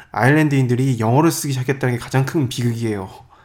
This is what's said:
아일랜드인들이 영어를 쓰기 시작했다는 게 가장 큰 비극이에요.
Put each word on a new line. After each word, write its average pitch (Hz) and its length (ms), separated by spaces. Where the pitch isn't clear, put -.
아일랜드인들이 131 880
영어를 131 320
쓰기 143 220
시작했다는 127 420
게 - 40
가장 135 260
큰 143 220
비극이에요. 113 600